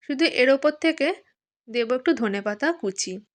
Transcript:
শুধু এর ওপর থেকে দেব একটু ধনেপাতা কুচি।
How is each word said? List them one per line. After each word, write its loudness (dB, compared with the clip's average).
শুধু 0
এর 4
ওপর 4
থেকে 0
দেব -4
একটু 0
ধনেপাতা -2
কুচি। -6